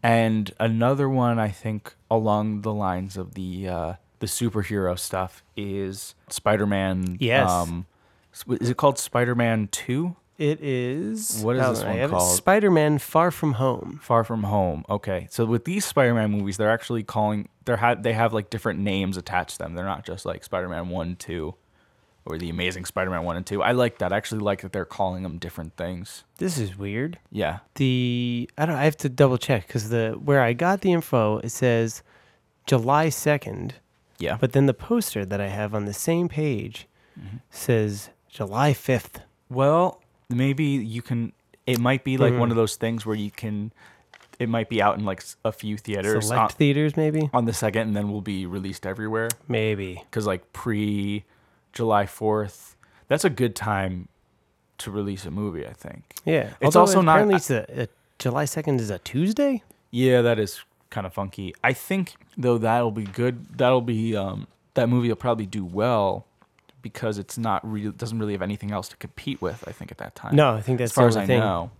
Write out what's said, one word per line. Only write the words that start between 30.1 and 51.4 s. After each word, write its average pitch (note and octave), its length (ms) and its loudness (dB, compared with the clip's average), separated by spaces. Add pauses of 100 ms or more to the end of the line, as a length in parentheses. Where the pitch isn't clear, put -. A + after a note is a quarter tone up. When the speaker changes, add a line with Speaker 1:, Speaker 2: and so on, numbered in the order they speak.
Speaker 2:
where C#3+ 160 6
I A#2+ 140 4
got F3+ 260 0
the F#3 120 2
info, A2+ 460 2
it A#2 120 -8
says A#2 520 0 (640)
July C#3 440 4
second. C3 640 -2 (440)
Speaker 1:
Yeah. G2 220 -2
Speaker 2:
But B2 120 0
then C#3 140 6
the C3 80 4
poster G#3+ 500 -2
that G2 160 -4
I G2+ 80 -4
have G#2 260 -4
on G#2 100 -2
the G2+ 100 -4
same E3+ 340 0
page C#3 600 -4 (320)
Speaker 1:
Mm-hmm. F#2+ 160 -14 (140)
Speaker 2:
says G#2+ 580 0 (220)
July A2+ 420 0
fifth. - 480 -2 (300)
Speaker 1:
Well, D3 500 2 (300)
maybe C3+ 340 0
you A#2+ 380 -2
can, A#2 300 -4 (340)
it B2 120 0
might B2+ 260 2
be, C3+ 120 0
like, A#2+ 140 4
Speaker 2:
Mm-hmm. B2 100 2
Speaker 1:
one A#2+ 100 2
of A2+ 60 2
those A2+ 200 2
things A2+ 280 -4
where A2 120 -2
you G#2 140 -4
can, G#2 400 -6 (680)
it B2 100 -2
might A2+ 220 0
be A2+ 100 2
out G2+ 160 6
in, G#2 80 -4
like, F#2+ 160 -2
s-, - 240 -18
a A2 80 0
few G#2+ 240 -8
theaters G#2+ 480 0
Speaker 2:
Select A#2 160 0
Speaker 1:
on, A2 100 4
Speaker 2:
theaters, D3 460 2
maybe? D#3 380 2
Speaker 1:
on B2 100 4
the A2+ 80 0
second, G#2+ 360 0
and G#2 80 0
then G#2 140 -2
will G2+ 120 -4
be F#2+ 240 -4
released F#2+ 400 -8
everywhere. A2 420 -4 (200)
Speaker 2:
Maybe. G#2 600 -2
Speaker 1:
'Cause, G#2+ 160 -4
like, F#2 280 -4
pre G#2 680 -2 (500)